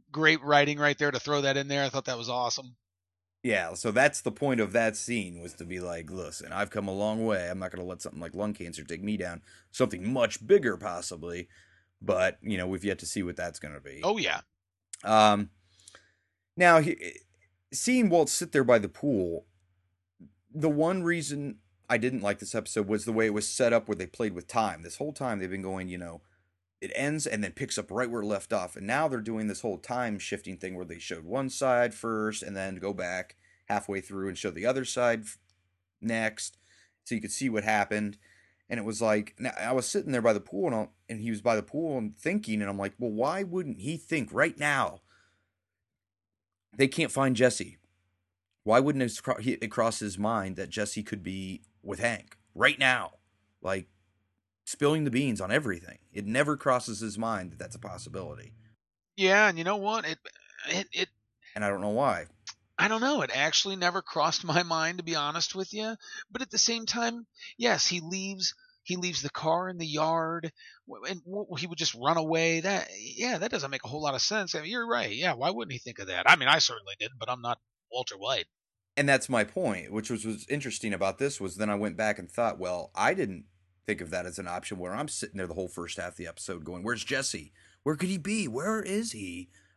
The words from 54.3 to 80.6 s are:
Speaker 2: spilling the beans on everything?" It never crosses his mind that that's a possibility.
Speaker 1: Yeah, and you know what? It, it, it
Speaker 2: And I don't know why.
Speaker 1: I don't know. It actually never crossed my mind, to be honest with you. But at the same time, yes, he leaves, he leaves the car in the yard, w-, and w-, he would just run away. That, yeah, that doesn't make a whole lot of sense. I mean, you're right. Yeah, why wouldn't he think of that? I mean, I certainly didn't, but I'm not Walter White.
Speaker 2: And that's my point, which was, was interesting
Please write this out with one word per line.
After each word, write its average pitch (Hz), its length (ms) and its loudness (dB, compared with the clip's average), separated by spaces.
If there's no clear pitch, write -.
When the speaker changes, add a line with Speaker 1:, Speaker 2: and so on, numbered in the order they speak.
Speaker 2:
spilling 151 380 2
the 139 60 0
beans 120 300 2
on 92 100 -4
everything?" 104 500 -2
It 101 140 -6
never 143 280 2
crosses 123 460 0
his 107 160 -6
mind 107 360 -4
that 80 60 -18
that's - 160 -12
a - 60 -16
possibility. 90 720 -12
Speaker 1:
Yeah, 196 320 6
and 175 80 0
you 165 80 -4
know 196 120 2
what? 208 300 -2
It, 160 120 -6
it, 180 240 -2
it 180 160 -2
Speaker 2:
And 104 100 -2
I 101 60 4
don't 98 100 0
know 101 80 -2
why. 107 380 2
Speaker 1:
I 180 60 4
don't 220 140 2
know. 262 220 2
It 123 120 -2
actually 160 400 2
never 180 280 0
crossed 165 420 0
my 170 180 4
mind, 165 360 0
to 175 60 -6
be 165 120 -2
honest 151 360 0
with 190 220 -6
you. 214 220 -6
But 247 120 -6
at - 100 -10
the 226 60 -2
same 226 280 2
time, 233 400 -2
yes, 226 320 4
he 175 100 0
leaves, 190 560 -4
he 185 100 -2
leaves 180 260 -2
the 147 100 -4
car 170 380 0
in 180 100 -8
the 165 80 -6
yard, 160 640 0
w-, 107 240 -14
and 185 140 -6
w-, 185 340 -6
he 143 80 -4
would 170 100 -8
just 160 200 -2
run 151 200 4
away. 165 440 2
That, 190 360 0
yeah, 175 420 -4
that 208 120 -2
doesn't 139 220 -4
make 131 120 -6
a - 40 -10
whole 147 120 -8
lot 143 140 0
of 123 80 -2
sense. 202 320 -2
I 156 60 -4
mean, 156 100 -8
you're 240 160 -4
right. 120 240 0
Yeah, 170 220 0
why 135 180 0
wouldn't 220 220 -4
he 123 80 -8
think - 180 -14
of 98 80 -10
that? 90 240 4
I 175 60 12
mean, 131 120 2
I 151 120 6
certainly 104 400 -2
didn't, 117 180 -10
but 113 100 -8
I'm 123 140 -4
not 120 160 -2
Walter 120 260 -6
White. 101 300 -2
Speaker 2:
And 143 120 2
that's 135 200 4
my 120 140 4
point, 104 500 -2
which 107 160 -4
was, 117 160 -4
was 110 240 -6
interesting 123 440 -4